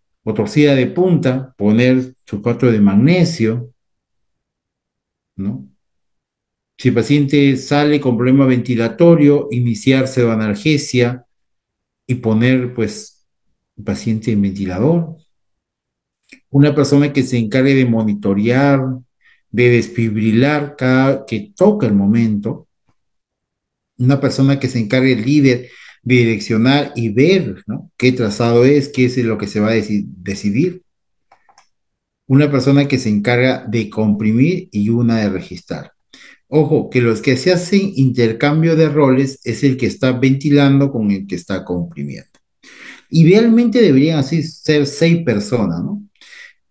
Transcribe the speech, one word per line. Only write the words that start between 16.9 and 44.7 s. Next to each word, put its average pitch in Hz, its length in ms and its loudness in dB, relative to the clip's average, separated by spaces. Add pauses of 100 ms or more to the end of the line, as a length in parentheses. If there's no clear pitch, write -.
que 135 100 0
se 123 140 -4
encargue 131 380 0
de 131 100 2
monitorear, 113 960 0 (680)
de 120 180 2
desfibrilar 117 1080 0
cada 131 520 0
que 104 280 -10
toca 208 320 2
el 107 60 0
momento. 104 720 0 (1300)
Una 135 200 2
persona 139 400 0
que 127 100 -4
se 123 100 -4
encargue, 131 340 0
el 107 140 -2
líder, 135 420 2 (340)
de 123 120 0
direccionar 117 840 0
y 113 140 -4
ver, 143 560 0
¿no? - 320 -12
qué 127 140 2
trazado 117 520 0
es, 143 240 2
qué 131 160 -2
es 123 140 -2
lo 113 180 -2
que 104 120 -8
se 104 120 -4
va 107 120 0
a 113 40 0
deci-, 104 300 -4
decidir. 101 760 -4 (1400)
Una 143 240 2
persona 139 380 2
que 131 80 -2
se 113 140 -4
encarga 120 560 0
de 107 240 -4
comprimir 110 840 0
y 104 160 -2
una 117 300 0
de 107 100 -2
registrar. 85 640 -10 (600)
Ojo, 147 380 0
que 127 100 0
los 113 220 0
que 127 140 0
se 180 160 0
hacen 190 420 0
intercambio 135 800 0
de 156 140 2
roles 135 560 0
es 117 180 -6
el 131 140 2
que 123 100 -2
está 131 240 -2
ventilando 139 800 2
con 107 220 -2
el 98 160 -6
que 90 80 -6
está 92 280 -8
comprimiendo. 76 760 -10 (680)
Idealmente 220 720 4
deberían 156 380 4
así 151 240 -2
ser 151 460 -2